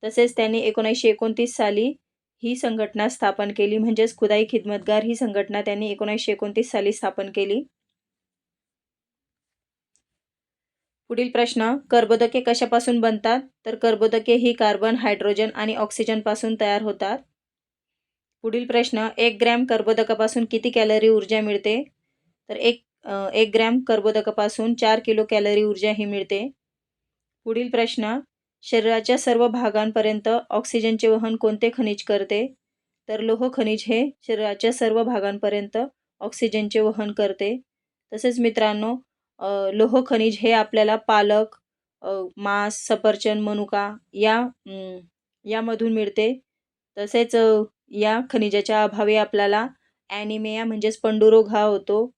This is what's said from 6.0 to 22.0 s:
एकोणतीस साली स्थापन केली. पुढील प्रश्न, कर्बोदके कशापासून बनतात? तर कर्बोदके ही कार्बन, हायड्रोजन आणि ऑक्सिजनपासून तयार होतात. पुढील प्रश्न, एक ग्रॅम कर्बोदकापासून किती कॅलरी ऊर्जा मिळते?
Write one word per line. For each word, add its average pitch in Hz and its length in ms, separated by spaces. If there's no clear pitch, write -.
एकोणतीस 208 380
साली 202 220
स्थापन 196 420
केली. 202 280
पुढील 247 220
प्रश्न, 240 460
कर्बोदके 233 500
कशापासून 240 600
बनतात? 226 400
तर 226 80
कर्बोदके 220 600
ही 240 180
कार्बन, 220 420
हायड्रोजन 208 600
आणि 220 200
ऑक्सिजनपासून 220 880
तयार 208 220
होतात. 208 360
पुढील 233 240
प्रश्न, 240 420
एक 233 220
ग्रॅम 240 240
कर्बोदकापासून 220 800
किती 226 260
कॅलरी 220 380
ऊर्जा 214 320
मिळते? 214 440